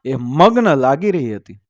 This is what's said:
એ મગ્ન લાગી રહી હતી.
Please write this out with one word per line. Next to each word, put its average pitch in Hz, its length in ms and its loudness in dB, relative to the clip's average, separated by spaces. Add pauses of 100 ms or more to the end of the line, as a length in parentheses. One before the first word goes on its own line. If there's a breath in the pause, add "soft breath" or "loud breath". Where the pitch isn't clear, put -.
એ 131 120 -4
મગ્ન 170 580 2
લાગી 139 360 0
રહી 123 260 -4
હતી. 104 340 -18